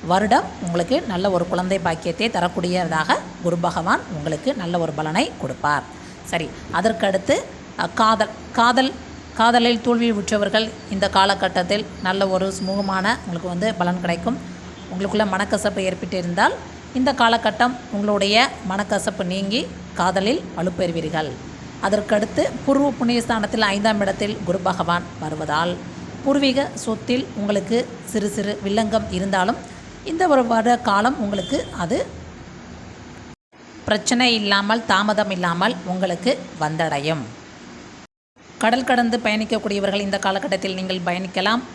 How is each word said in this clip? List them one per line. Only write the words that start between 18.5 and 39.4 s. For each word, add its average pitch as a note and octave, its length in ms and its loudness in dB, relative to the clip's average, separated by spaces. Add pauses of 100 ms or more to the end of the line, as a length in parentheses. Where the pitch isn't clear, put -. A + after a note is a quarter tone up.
மனக்கசப்பு G3 640 0
நீங்கி G3 280 0 (400)
காதலில் F#3+ 420 2 (140)
வலுப்பெறுவீர்கள். E3 760 -2 (560)
அதற்கடுத்து G#3 560 2 (220)
பூர்வ C#4 240 4 (100)
புண்ணிய A#3+ 260 2
ஸ்தானத்தில் A3 500 2
ஐந்தாம் G#3 300 2
இடத்தில் G#3 420 -2
குரு F3 140 0 (100)
பகவான் F3 360 0 (160)
வருவதால் D#3 500 0 (520)
பூர்வீக C#4 460 2 (140)
சொத்தில் A#3+ 400 -2 (160)
உங்களுக்கு G3+ 380 0 (340)
சிறு G#3 240 0
சிறு G#3 160 -2 (140)
வில்லங்கம் G#3+ 420 0 (100)
இருந்தாலும் G3 400 2 (520)
இந்த E4 220 2
ஒரு C4 160 6
வருட A3+ 240 4 (160)
காலம் G#3+ 260 4 (100)
உங்களுக்கு F#3+ 340 -2 (240)
அது F#3 160 0 (1900)
பிரச்சனை A#3+ 400 2 (120)
இல்லாமல், G3+ 520 2
தாமதம் G3+ 440 2
இல்லாமல் F3+ 400 2 (180)
உங்களுக்கு F#3 400 0 (300)
வந்தடையும். D#3 600 0 (1400)
கடல் A#3+ 280 2
கடந்து A#3+ 340 4
பயணிக்கக்கூடியவர்கள் G#3 840 0